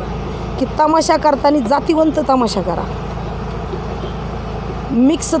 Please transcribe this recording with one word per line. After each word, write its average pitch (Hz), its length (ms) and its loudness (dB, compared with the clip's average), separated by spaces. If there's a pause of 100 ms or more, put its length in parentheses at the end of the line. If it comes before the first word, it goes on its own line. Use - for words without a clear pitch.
(600)
की 262 60 0 (140)
तमाशा 311 380 4
करताना 285 500 4
जातीवंत 311 520 2 (100)
तमाशा 240 320 2
करा, 170 220 -2 (2000)
मिक्स 277 500 4